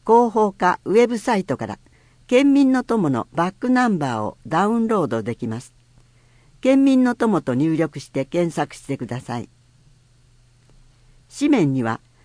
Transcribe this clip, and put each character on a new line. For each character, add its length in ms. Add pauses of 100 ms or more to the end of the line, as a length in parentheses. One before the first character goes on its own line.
広 260
報 200
課 320
ウ 100
ェ 120
ブ 120
サ 180
イ 80
ト 140
か 80
ら、 120 (480)
県 280
民 180
の 100
友 280
の 220
バ 160
ッ 40
ク 160
ナ 200
ン 100
バ 220
ー 20
を 240
ダ 200
ウ 140
ン 80
ロ 160
ー 40
ド 140
で 140
き 100
ま 140
す。 140 (880)
県 220
民 200
の 100
友 280
と 120
入 220
力 240
し 80
て 160
検 300
索 200
し 60
て 160
く 100
だ 140
さ 200
い。 80 (1900)
紙 120
面 240
に 80
は、 180 (240)